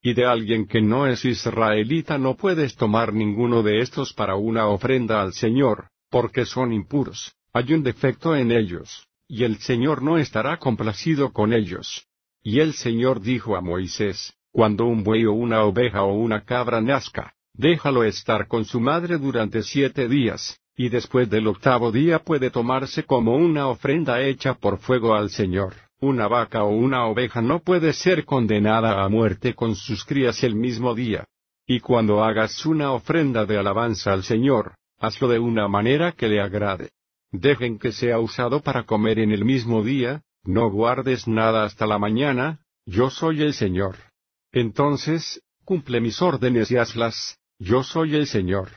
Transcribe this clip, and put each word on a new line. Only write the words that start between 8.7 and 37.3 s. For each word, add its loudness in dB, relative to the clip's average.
y -4
el 0
Señor 0
no 2
estará -2
complacido -2
con 2
ellos. -4
Y 2
el 2
Señor 0
dijo -2
a -4
Moisés, -4
"Cuando 2
un 0
buey 2
o 4
una 2
oveja 2
o 2
una -2
cabra -2
nazca, -2
déjalo 2
estar -2
con -2
su -4
madre 0
durante -2
siete -2
días, -2
y -2
después 0
del 0
octavo 2
día 2
puede -2
tomarse -4
como 2
una 2
ofrenda 0
hecha -2
por -2
fuego 2
al 0
Señor". -2
Una 0
vaca 0
o 2
una 2
oveja -2
no 0
puede 2
ser 0
condenada 2
a 0
muerte 0
con -2
sus -8
crías 0
el 0
mismo -2
día. -4
Y 0
cuando 2
hagas 0
una 0
ofrenda 0
de 0
alabanza 0
al -2
Señor, 0
hazlo -2
de 4
una 0
manera 2
que -4
le 2
agrade. -4